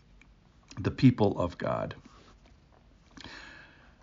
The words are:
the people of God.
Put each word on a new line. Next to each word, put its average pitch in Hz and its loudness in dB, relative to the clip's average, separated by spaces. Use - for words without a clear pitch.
the 95 0
people 110 4
of 85 -4
God. - -4